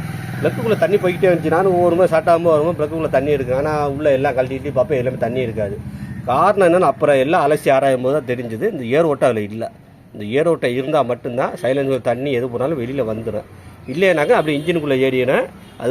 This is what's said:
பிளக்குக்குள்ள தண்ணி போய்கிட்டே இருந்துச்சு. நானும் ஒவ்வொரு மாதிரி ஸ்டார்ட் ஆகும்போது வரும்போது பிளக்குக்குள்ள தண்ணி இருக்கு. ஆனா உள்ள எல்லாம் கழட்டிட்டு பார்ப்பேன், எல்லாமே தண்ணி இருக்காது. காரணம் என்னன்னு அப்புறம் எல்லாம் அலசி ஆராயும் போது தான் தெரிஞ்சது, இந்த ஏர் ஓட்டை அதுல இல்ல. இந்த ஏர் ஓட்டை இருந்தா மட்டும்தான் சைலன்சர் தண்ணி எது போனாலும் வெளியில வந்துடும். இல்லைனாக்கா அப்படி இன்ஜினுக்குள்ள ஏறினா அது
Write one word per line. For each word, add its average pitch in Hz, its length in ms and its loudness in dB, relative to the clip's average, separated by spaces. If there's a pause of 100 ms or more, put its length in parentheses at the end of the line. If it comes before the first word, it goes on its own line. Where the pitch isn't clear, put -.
(400)
பிளக்குக்குள்ள 196 420 -2
தண்ணி 175 200 2
போய்கிட்டே 180 260 0
இருந்துச்சு. 160 280 2
நானும் 190 220 2
ஒவ்வொரு 175 180 4
மாதிரி 175 140 4
ஸ்டார்ட் 160 220 2
ஆகும்போது 170 220 4
வரும்போது 151 240 2
பிளக்குக்குள்ள 151 380 -2
தண்ணி 139 200 2
இருக்கு. 127 240 -2
ஆனா 156 120 -2 (220)
உள்ள 147 240 0
எல்லாம் 135 180 0
கழட்டிட்டு 131 400 -4
பார்ப்பேன், 127 240 0
எல்லாமே 127 240 -4
தண்ணி 120 220 -2
இருக்காது. 104 300 -4 (520)
காரணம் 185 400 4
என்னன்னு 170 240 4
அப்புறம் 143 320 2
எல்லாம் 165 220 2
அலசி 151 280 0
ஆராயும் 135 320 2
போது 139 120 0
தான் 127 120 -8
தெரிஞ்சது, 120 440 -4
இந்த 135 100 -8 (140)
ஏர் 165 120 4
ஓட்டை 143 180 0
அதுல 110 220 0
இல்ல. 113 140 -8 (480)
இந்த 104 120 -12 (140)
ஏர் 165 140 2
ஓட்டை 143 260 -2
இருந்தா 143 220 0 (100)
மட்டும்தான் 127 420 -4 (100)
சைலன்சர் 135 480 -2
தண்ணி 131 280 -2
எது 127 160 -2
போனாலும் 135 280 -2
வெளியில 131 280 -4
வந்துடும். 110 380 -6 (440)
இல்லைனாக்கா 180 460 2
அப்படி 156 200 0
இன்ஜினுக்குள்ள 147 380 0 (100)
ஏறினா 127 300 2 (460)
அது 123 80 -2